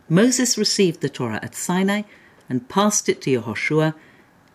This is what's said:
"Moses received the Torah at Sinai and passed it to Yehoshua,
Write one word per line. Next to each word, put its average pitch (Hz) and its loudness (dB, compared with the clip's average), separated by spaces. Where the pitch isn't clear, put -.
"Moses 240 2
received 202 0
the 143 -4
Torah 113 -4
at - -12
Sinai 196 -2
and 127 -4
passed 208 0
it 185 -2
to 143 -4
Yehoshua, 135 0